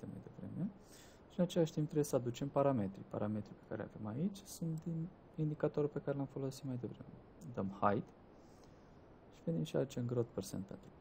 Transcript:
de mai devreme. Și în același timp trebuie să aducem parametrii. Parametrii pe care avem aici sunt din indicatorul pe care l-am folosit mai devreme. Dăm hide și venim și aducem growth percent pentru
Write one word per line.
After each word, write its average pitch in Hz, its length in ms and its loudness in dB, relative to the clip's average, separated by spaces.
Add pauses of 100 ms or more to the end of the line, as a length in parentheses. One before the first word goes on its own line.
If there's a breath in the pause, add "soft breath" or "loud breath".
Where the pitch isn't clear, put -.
de - 60 -10
mai - 160 -10
devreme. - 480 -6 (600 loud breath)
Și - 80 -4
în 180 60 6
același 170 280 4
timp 151 120 2
trebuie 147 200 4
să 147 120 2
aducem 123 320 0
parametrii. 135 600 4
Parametrii 107 460 -2
pe - 140 -20
care - 140 -4
avem - 240 -8
aici 165 380 -2
sunt 160 380 -4
din 165 260 -2 (260)
indicatorul 151 540 2
pe 143 120 -6
care 139 160 0
l-am 139 100 0
folosit 135 380 -4
mai 131 160 -2
devreme. - 340 -8 (400)
Dăm 98 260 -2
hide 101 260 6 (1300 loud breath)
și - 100 -20
venim 165 200 0
și 156 120 0
aducem 131 300 2
growth 120 280 2
percent - 300 -4
pentru - 240 -12 (120)